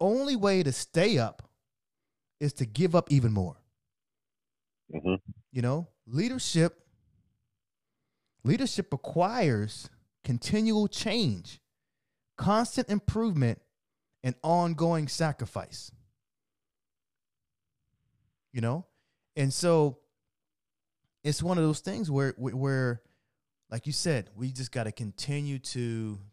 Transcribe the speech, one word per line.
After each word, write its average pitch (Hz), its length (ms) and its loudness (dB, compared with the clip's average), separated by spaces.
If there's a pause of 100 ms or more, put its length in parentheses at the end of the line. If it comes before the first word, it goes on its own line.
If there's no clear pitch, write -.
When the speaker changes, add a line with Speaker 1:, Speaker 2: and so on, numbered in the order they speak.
Speaker 1:
only 254 340 2
way 196 260 4
to 135 120 0
stay 185 440 2
up - 320 -4 (920)
is 147 120 0
to 127 120 -4
give 151 280 2
up 170 160 4
even 127 220 6
more. 92 240 -2 (1400)
Speaker 2:
Mm-hmm. 87 220 -2 (380)
Speaker 1:
You 127 80 -2
know, 143 260 -2 (180)
leadership, 170 720 0 (1700)
leadership 196 480 0
requires 160 1000 0 (360)
continual 214 640 2
change, 185 720 -2 (760)
constant 226 520 0
improvement, 196 720 0 (640)
and 123 180 -2
ongoing 165 640 2
sacrifice. - 840 -6 (2500)
You 127 80 -6
know? 127 260 -2 (520)
And 135 160 2
so 156 460 2 (1200)
it's 151 200 -2
one 180 140 0
of 165 60 6
those 156 160 2
things 202 300 -6
where, 139 280 0
where, 123 180 -6
where, 131 460 0 (680)
like 117 180 -10
you 151 60 -4
said, 135 420 -2
we 127 160 -6
just 127 200 -10
gotta 107 200 -4
continue 139 680 -6
to, 113 600 -6 (140)